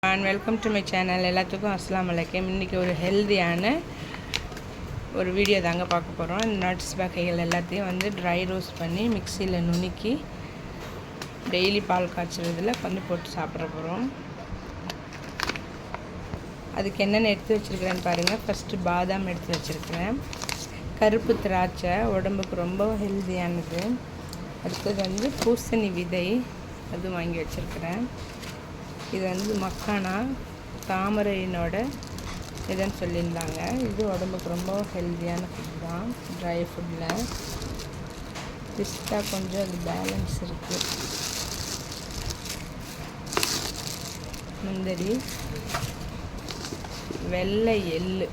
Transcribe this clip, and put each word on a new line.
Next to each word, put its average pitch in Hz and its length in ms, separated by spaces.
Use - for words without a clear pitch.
And 190 200
welcome 202 340
to 220 120
my 202 60
channel. 185 400
எல்லாத்துக்கும் 190 460
அஸ்ஸலாமு 185 360
அலைக்கும். 170 400
இன்னைக்கு 185 300
ஒரு 180 180
ஹெல்தியான 190 720
ஒரு 185 200
வீடியோ 202 280
தாங்க 175 260
பார்க்க 175 260
போறோம். 175 280
இந்த 214 180
நட்ஸ் 180 360
வகைகள் 175 460
எல்லாத்தையும் 175 420
வந்து 185 180
ட்ரை 175 180
ரோஸ்ட் 185 300
பண்ணி 170 240
மிக்ஸியில் 190 420
நுணுக்கி 175 460
டெய்லி 196 360
பால் 180 240
காய்ச்சறதுல 170 600
கொஞ்சம் 185 240
போட்டு 170 280
சாப்பிட 165 380
போறோம். 170 320
அதுக்கு 196 280
என்னென்ன 214 280
எடுத்து 214 240
வச்சிருக்கிறேன்னு 185 500
பாருங்க. 175 380
ஃபஸ்ட்டு 196 420
பாதாம் 185 460
எடுத்து 170 220
வச்சிருக்கிறேன். 165 600
கருப்பு 220 320
திராட்சை 185 520
உடம்புக்கு 190 480
ரொம்ப 190 260
ஹெல்தியானது. 180 800
அடுத்தது 196 340
வந்து 208 200
பூசணி 226 460
விதை, 175 260
அது 180 220
வாங்கி 170 260
வச்சிருக்கிறேன். 170 600
இது 190 120
வந்து 190 240
மக்கானா 190 520
தாமரையினோட 190 880
இதுன்னு 190 260
சொல்லியிருந்தாங்க. 170 600
இது 208 160
உடம்புக்கு 185 380
ரொம்ப 180 200
ஹெல்தியான 175 580
ஃபுட் 165 320
தான், 175 240
ட்ரை 170 180
ஃபுட்டில். 170 520
பிஸ்தா - 440
கொஞ்சம் 190 360
அது 180 200
பேலன்ஸ் 190 500
இருக்கு. 175 300
முந்திரி, 190 500
வெள்ளை 208 420
எள்ளு 185 340